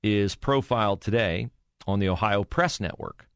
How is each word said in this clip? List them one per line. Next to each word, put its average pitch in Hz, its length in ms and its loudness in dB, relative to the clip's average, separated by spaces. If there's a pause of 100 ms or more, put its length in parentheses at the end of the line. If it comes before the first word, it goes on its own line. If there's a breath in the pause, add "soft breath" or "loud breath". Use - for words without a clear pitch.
is 101 360 0
profiled 120 640 0
today 107 480 -2 (400)
on 98 100 0
the 98 100 2
Ohio 101 360 2
Press - 340 0
Network. - 460 -8 (120)